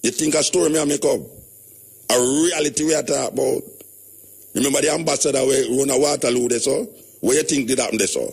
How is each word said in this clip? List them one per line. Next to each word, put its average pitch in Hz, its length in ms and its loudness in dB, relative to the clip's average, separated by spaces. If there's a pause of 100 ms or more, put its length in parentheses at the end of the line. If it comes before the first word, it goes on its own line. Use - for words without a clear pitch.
You 123 80 0
think 151 240 -2
a 151 80 2
story 165 280 2
me 156 100 0
I 151 60 0
make 143 180 -2
up? 135 160 2 (880)
A 123 80 4
reality 151 680 0
we 156 100 2
are 151 80 0
talk 135 300 -2
about. - 300 0 (920)
Remember 139 260 0
the 151 100 2
ambassador 147 540 0
we 131 340 2
run 139 120 0
a 131 80 2
Waterloo 127 500 2
there, 120 100 0
so? 135 260 0 (360)
Where 123 160 2
you 156 60 2
think 139 260 0
did 127 100 0
happen 110 200 -2
there, 98 80 2
so? 65 160 -2 (100)